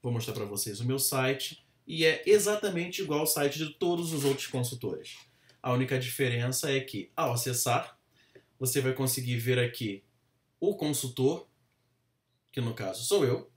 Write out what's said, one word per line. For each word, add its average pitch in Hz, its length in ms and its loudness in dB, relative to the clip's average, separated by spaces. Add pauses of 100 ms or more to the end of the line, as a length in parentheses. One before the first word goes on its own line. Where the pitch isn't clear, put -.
Vou 123 80 -4
mostrar 113 220 -4
pra 107 120 -6
vocês 101 360 -6
o 120 40 -4
meu 131 140 0
site, 135 640 -2 (240)
e 160 160 0
é 160 220 4
exatamente 196 800 4
igual 147 160 0
ao 156 80 2
site 143 320 2
de 156 160 -2
todos 170 360 0
os 143 140 0
outros 135 220 2
consultores. 120 720 -6 (440)
A 123 100 -2
única 127 280 2
diferença 127 720 0
é 135 80 2
que, 107 360 -8
ao 151 160 0
acessar, 123 640 0 (640)
você 131 220 0
vai 131 120 2
conseguir 127 440 -2
ver 123 220 2
aqui 113 440 -2 (560)
o 196 160 2
consultor, 135 720 0 (1040)
que - 80 -6
no 117 140 -2
caso 95 320 -6
sou 202 180 4
eu. - 340 0